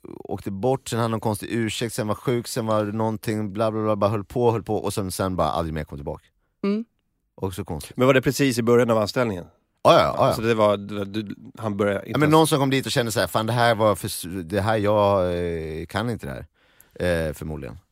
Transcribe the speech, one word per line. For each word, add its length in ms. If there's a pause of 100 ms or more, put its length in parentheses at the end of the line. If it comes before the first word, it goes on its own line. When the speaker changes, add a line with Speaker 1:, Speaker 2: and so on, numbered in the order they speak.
(180)
Speaker 1:
åkte 320
bort, 380
sen 100
hade 100
någon 120
konstig 300
ursäkt, 440
sen 140
var 60
sjuk, 340
sen 180
var 180
det 80
någonting, 600
bla, 200
bla, 100
bla, 140
bara 140
höll 140
på, 280
höll 100
på 140
och 180
sen, 180
sen 240
bara 120
aldrig 260
mer 100
kom 140
tillbaka. 260 (400)
Speaker 2:
Mm. 200 (500)
Speaker 1:
Också 300
konstigt. 320
Speaker 3:
Men 100
var 80
det 80
precis 360
i 40
början 280
av 80
anställningen? 460 (380)
Speaker 1:
Ja, 100
ja, 260
ja, 100
ja. 60
Speaker 3:
Så 60
det 140
var, 220
det 180
var, 100
du, 300 (240)
han 180
började 220
inte 120
Speaker 1:
Ja, 80
men 40
Speaker 3:
ens 100
Speaker 1:
någon 140
som 120
kom 120
dit 160
och 60
kände 200
så 80
här, 60
"Fan, 200
det 60
här 220
var 200
för 120
s-, 180 (200)
det 160
här, 160
jag, 580 (460)
eh, 60
kan 240
inte 160
det 60
här." 960
Eh, 40
förmodligen. 460 (140)